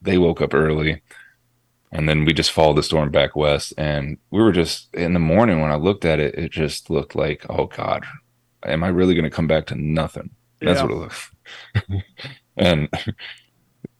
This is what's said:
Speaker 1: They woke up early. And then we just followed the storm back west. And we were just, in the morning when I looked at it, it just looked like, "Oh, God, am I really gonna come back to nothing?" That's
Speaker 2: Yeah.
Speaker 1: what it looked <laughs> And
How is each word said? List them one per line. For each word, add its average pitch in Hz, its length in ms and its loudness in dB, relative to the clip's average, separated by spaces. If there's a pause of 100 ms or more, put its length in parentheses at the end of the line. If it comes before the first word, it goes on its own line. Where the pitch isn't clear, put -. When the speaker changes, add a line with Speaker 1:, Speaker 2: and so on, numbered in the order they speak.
Speaker 1:
They 95 180 0
woke 82 220 2
up 71 140 0
early. 78 480 0 (880)
And 78 160 -2
then 76 160 2
we 78 80 4
just 78 200 0
followed 78 240 4
the 76 80 2
storm 76 260 0
back 71 240 2
west. 73 420 0
And 73 400 -4 (140)
we 95 120 0
were 107 100 6
just, - 420 -2
in 85 180 -2
the 90 60 2
morning 85 420 4
when 78 120 0
I 76 40 0
looked 87 280 0
at 78 160 2
it, 73 160 -2
it 80 160 -6
just 78 360 -4
looked 73 280 -4
like, 73 340 -4
"Oh, 78 160 -2
God, - 380 -6 (600)
am 80 200 -2
I 90 40 0
really 90 260 4
gonna 80 160 0
come 82 180 -2
back 78 180 0
to 71 80 -8
nothing?" 78 560 -4 (320)
That's - 160 2
Speaker 2:
Yeah. - 60 0
Speaker 1:
what - 80 -2
it - 40 -4
looked - 1080 -8 (240)
<laughs> - 280 -20
And 80 320 2 (1120)